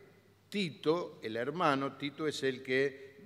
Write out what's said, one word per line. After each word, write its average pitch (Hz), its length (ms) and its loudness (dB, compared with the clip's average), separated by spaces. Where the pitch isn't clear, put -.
Tito, 170 760 0
el 113 140 -4
hermano, 139 600 2
Tito 147 280 -4
es 143 180 -2
el 131 180 0
que 135 640 0